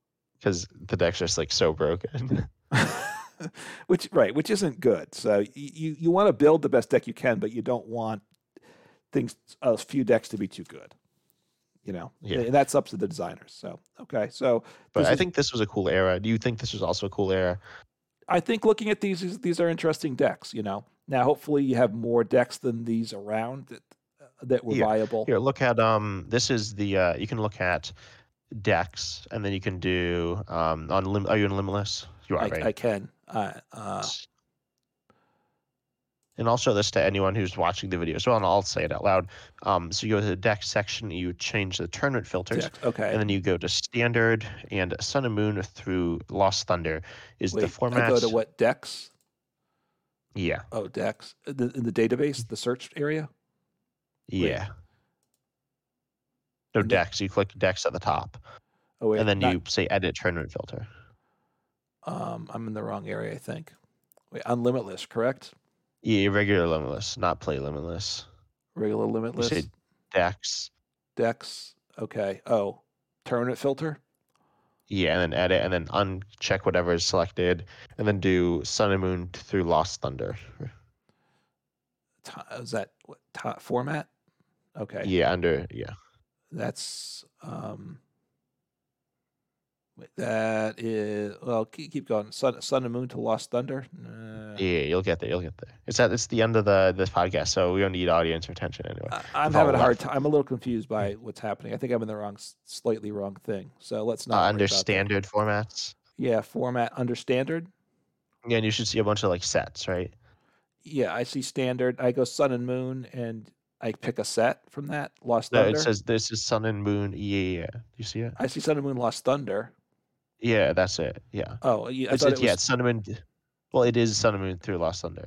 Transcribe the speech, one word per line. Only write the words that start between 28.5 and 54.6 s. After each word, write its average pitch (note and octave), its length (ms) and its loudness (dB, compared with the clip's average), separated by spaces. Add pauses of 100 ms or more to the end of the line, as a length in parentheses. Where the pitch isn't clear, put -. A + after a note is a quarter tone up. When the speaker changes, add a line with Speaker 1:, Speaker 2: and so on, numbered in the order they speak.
Speaker 1:
decks, - 720 -2
and G#2 140 -6
then G2 80 -2
you F#2+ 80 -4
can F#2+ 180 -4
do, F2 680 0
um, D#2+ 440 -2
on F#2+ 140 2
Lim-, G2 220 -2
are G#2+ 100 4
you G#2 80 4
in G2 120 0
Limitless? G2 500 -4 (220)
You E2+ 80 0
are, - 80 0
Speaker 2:
I, G2 60 -2
Speaker 1:
right? D#2+ 160 -2
Speaker 2:
I G#2+ 40 2
can. G2+ 400 -4 (160)
Uh, G2+ 320 -6 (120)
uh, G2+ 380 -8 (2250)
Speaker 1:
And A#2 100 0
also A#2 260 4
this G2+ 180 2
to - 120 4
anyone F#2+ 320 2
who's F#2+ 220 -2
watching F2+ 340 0
the F2+ 80 -2
video E2 160 -2
as E2 100 -4
well, B2 120 4
and G2+ 80 2
I'll F#2+ 180 4
say - 200 -4
it E2+ 80 -2
out - 120 -4
loud. F#2+ 260 2 (340)
Um, F2 280 0
so A2 160 -4
you G#2+ 80 2
go G2+ 40 4
to G#2+ 60 0
the F#2 100 0
deck G2+ 280 0
section, G#2 480 -4
you F2+ 220 -4
change F#2+ 440 -4
the E2+ 100 -4
tournament B2 380 -2
filters, F#2 440 -4
Speaker 2:
Deck, - 140 -14
okay. G#2+ 280 0
Speaker 1:
and A2 80 0
then G#2 100 0
you G2 100 2
go F#2 180 2
to F2 120 -4
Standard A#2 720 2 (280)
and F#2 280 0
Sun C#3 260 -2
and A2 100 0
Moon G#2 260 0
through F2 680 -2
Lost F#2+ 380 2
Thunder E2 340 -2 (380)
is G2 140 -2
Speaker 2:
Wait, G#2+ 80 0
Speaker 1:
the - 60 2
format. B2 280 -2
Speaker 2:
I B2+ 60 4
go A#2 180 4
to A#2 100 2
what, A2 280 0
decks? - 540 0 (1200)
Speaker 1:
Yeah. E2+ 280 -2 (100)
Speaker 2:
Oh, G#2+ 160 -4
decks. - 460 -6 (100)
The, C3 300 -2
in B2+ 80 -4
the A2+ 100 -2
database, B2 540 2
the A2 100 -10
search - 380 -4
area? D3+ 340 -4 (1080)
Wait. D#2 200 0
Speaker 1:
Yeah. G2+ 160 -8 (2000)